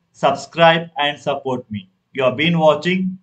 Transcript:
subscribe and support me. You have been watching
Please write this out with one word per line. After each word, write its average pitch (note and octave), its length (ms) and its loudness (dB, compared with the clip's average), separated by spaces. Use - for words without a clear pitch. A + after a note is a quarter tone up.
subscribe E3 760 0
and D3 200 -4
support C3 520 -6
me. G2+ 200 -12
You C3 120 -4
have A#2 120 0
been E3+ 220 0
watching E3+ 640 0